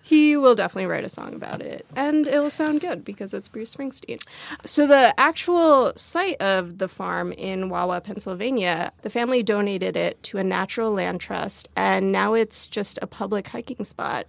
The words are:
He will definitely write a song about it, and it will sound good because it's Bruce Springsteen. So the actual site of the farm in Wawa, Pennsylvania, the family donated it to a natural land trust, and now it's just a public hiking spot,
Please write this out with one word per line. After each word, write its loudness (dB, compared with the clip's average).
He 6
will 8
definitely -2
write -2
a -8
song -12
about -10
it, -12
and 2
it 4
will 2
sound 0
good -6
because -10
it's -10
Bruce -10
Springsteen. -8
So 4
the 6
actual 4
site -2
of 0
the -4
farm -6
in -6
Wawa, -2
Pennsylvania, -2
the -8
family 0
donated 0
it -2
to -8
a -2
natural -2
land -2
trust, -6
and 2
now 2
it's 0
just -6
a -8
public -6
hiking -10
spot, -6